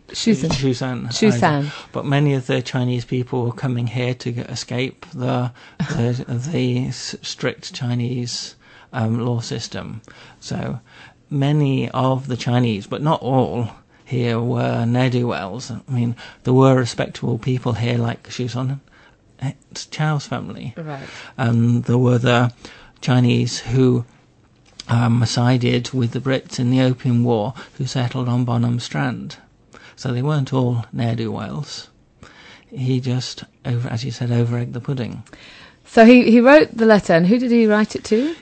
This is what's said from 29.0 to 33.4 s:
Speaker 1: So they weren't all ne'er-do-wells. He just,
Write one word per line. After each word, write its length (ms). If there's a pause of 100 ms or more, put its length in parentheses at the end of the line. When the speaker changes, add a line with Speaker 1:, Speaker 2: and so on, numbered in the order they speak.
Speaker 1:
So 160
they 100
weren't 300
all 400
ne'er-do-wells. 960 (800)
He 320
just, 440 (200)